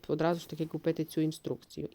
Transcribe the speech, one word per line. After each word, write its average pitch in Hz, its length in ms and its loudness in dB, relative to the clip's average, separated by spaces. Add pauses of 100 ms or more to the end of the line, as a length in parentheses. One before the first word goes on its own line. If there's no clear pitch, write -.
одразу 165 320 4
ж - 100 -14
таки 156 160 -4
купити 165 380 0
цю - 160 -2
інструкцію. - 760 -2